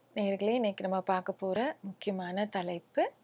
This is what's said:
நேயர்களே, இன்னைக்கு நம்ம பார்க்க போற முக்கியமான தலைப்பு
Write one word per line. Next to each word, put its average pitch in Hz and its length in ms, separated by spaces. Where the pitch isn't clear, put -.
நேயர்களே, 196 340
இன்னைக்கு 220 340
நம்ம 190 180
பார்க்க 185 320
போற 202 480
முக்கியமான 190 680
தலைப்பு 190 640